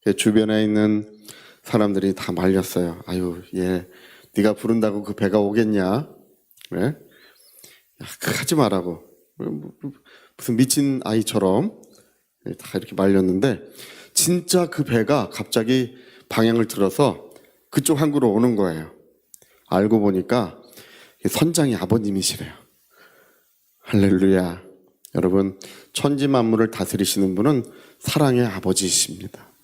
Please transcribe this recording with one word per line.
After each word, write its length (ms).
그 100
주변에 480
있는 460
사람들이 500
다 180
말렸어요. 760
"아유, 360
얘, 320
네가 180
부른다고 500
그 100
배가 260
오겠냐? 720
예? 60
야, 140
하지 160
말라고." 480
뭐, 100
뭐, 100
무슨 200
미친 480
아이처럼, 760
예, 60
다 240
이렇게 180
말렸는데 680
진짜 560
그 140
배가 460
갑자기 680
방향을 380
틀어서 680
그쪽 260
항구로 320
오는 240
거예요. 360
알고 320
보니까 640
선장이 480
아버님이시래요. 800
할렐루야. 840
여러분, 440
천지 360
만물을 440
다스리시는 640
분은 300
사랑의 460
아버지이십니다. 1040